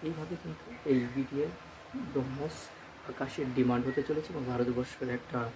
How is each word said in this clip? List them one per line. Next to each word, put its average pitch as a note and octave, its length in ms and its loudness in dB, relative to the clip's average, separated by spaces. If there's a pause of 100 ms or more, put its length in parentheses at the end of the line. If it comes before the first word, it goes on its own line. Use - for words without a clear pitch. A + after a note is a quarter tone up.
এইভাবে D#3+ 400 -2
কিন্তু E3 460 -6
এই B2 260 6
বিডিএল, C#3 340 0 (460)
ব্রহ্মস, C#3+ 560 -2 (580)
আকাশের C3 440 -2
ডিমান্ড B2 340 6
হতে C3 160 2
চলেছে D3+ 300 0
এবং C#3 120 -2
ভারতবর্ষের B2 640 2
একটা A#2+ 460 -2